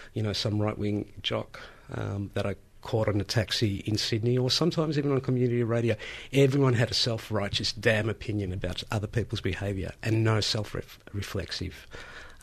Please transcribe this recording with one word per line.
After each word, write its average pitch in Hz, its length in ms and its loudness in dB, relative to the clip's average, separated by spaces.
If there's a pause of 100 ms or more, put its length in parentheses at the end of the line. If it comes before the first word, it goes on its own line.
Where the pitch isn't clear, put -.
(140)
you 113 80 0
know, 104 100 0
some 104 280 0
right-wing 104 520 -2 (100)
jock, - 380 -4 (340)
um, 101 400 -4
that 101 120 0
I 98 100 -2 (260)
caught 110 260 0
on 101 120 2
a 92 40 0
taxi - 600 0
in 107 140 0
Sydney 120 400 2
or 127 100 2
sometimes 160 480 2
even 143 140 0
on 135 100 2
community 123 440 2
radio. 117 320 2 (360)
Everyone 135 420 6
had 120 140 4
a - 60 -4
self-righteous 107 800 0
damn 113 360 4
opinion 104 440 -2
about 90 400 -4
other 107 160 -2
people's 107 320 -2
behaviour 95 520 -4 (120)
and 110 180 2
no 110 180 4
self-reflexive, - 1500 -6 (560)